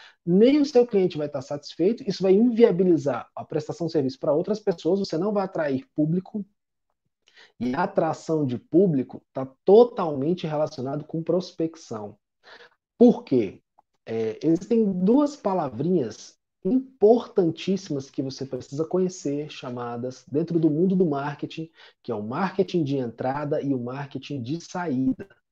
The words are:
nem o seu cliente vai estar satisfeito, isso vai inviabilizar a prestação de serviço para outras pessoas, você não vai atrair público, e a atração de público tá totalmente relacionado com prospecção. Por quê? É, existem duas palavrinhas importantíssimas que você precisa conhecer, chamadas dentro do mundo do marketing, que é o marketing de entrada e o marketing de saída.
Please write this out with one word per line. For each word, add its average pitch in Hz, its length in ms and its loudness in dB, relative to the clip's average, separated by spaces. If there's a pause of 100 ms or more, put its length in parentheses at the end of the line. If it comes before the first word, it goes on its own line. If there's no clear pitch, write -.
(240)
nem 226 360 6
o 277 60 2
seu 240 200 4
cliente 185 320 0
vai 151 80 -4
estar 143 160 -8
satisfeito, 170 640 -4
isso 180 140 -4
vai 190 120 4
inviabilizar 185 1000 4
a 131 100 -12
prestação 156 420 -6
de 156 60 -6
serviço 131 280 -2
para 156 120 0
outras 185 280 -2
pessoas, 180 400 0
você 180 180 -4
não 202 140 -2
vai 202 120 0
atrair 143 500 -4
público, 180 500 -2 (1120)
e 131 160 -4
a 180 100 0
atração 160 640 -2
de 120 120 -4
público 156 640 0 (100)
tá 131 140 -6 (180)
totalmente 180 840 4
relacionado 147 580 -4
com 160 180 -8
prospecção. 160 960 -6 (800)
Por 240 260 8
quê? 110 380 -2 (440)
É, 113 360 -4
existem 196 500 0
duas 226 440 2
palavrinhas 151 1000 -2 (260)
importantíssimas 190 1500 2
que - 120 -6
você 135 220 -6
precisa 135 400 -8
conhecer, 151 680 -4
chamadas 120 800 -10
dentro 165 280 0
do 160 120 4
mundo 180 240 2
do 180 120 4
marketing, 147 640 -6 (320)
que 120 100 -8
é - 20 -4
o 104 80 -6
marketing 180 600 -2
de 139 120 -2
entrada 135 680 -4
e 139 120 -2
o 127 60 -4
marketing 135 640 -10
de 147 180 -6
saída. 135 680 -4 (260)